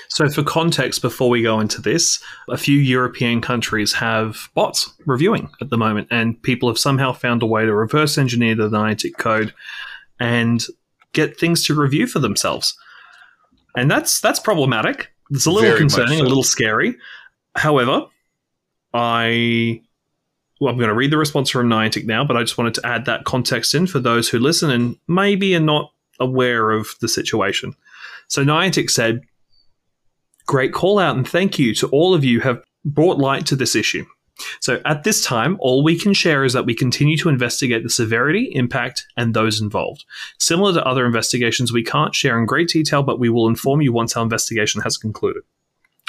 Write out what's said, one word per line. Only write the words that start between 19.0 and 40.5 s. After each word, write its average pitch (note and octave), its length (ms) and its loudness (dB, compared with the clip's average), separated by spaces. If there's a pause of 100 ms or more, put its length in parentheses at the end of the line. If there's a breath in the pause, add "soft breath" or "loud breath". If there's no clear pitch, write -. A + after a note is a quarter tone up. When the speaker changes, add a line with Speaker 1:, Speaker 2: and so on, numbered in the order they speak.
Speaker 1:
well, B2+ 120 0
I'm B2 60 -4
gonna A2 140 2
read C3 180 0
the D#3 60 2
response D3 320 0
from A#2+ 180 0
Niantic A2 380 0
now, A2+ 180 -2
but C3+ 140 0
I A#2 40 0
just - 160 -4
wanted A#2 180 -2
to - 100 -8
add A#2+ 200 -4
that A#2 200 -4
context B2 500 -2
in F3+ 120 2
for D3 120 -2
those A#2 300 0
who A#2 100 0
listen D3+ 300 0
and A#2+ 260 0 (120)
maybe F#3+ 480 2
are E3+ 40 2
not D3+ 320 0 (280)
aware B2 520 2
of A2 300 -2
the A#2 80 -2
situation. - 640 -2 (540 loud breath)
So C#3+ 140 0
Niantic D#3 460 2
said, A#2 320 0 (1200)
"Great C3+ 280 0
call G3 240 2
out D3+ 200 2
and B2+ 100 -2
thank F#3+ 320 0
you A#2 160 2
to - 120 -2
all E3+ 260 4
of D#3 100 2
you A#2+ 160 4
who A#2+ 80 -2
have B2 160 -2 (220)
brought D3+ 320 2
light C3+ 300 0
to D3 100 0
this B2 180 0
issue. G#2 300 -2 (540 loud breath)
So A#2+ 260 -2
at D3 180 -2
this - 200 2
time, C3 360 0
all C3 240 2
we E3 140 4
can G3+ 160 2
share D3+ 300 2
is B2+ 100 2
that B2+ 120 0
we - 100 0
continue D3 420 2
to E3 120 2
investigate A#2+ 540 0
the A#2+ 60 -6
severity, B2 640 0
impact, B2+ 520 -4 (100)
and A#2 180 0
those A2 280 0
involved. G2 420 -4 (360 loud breath)
Similar F#3 340 2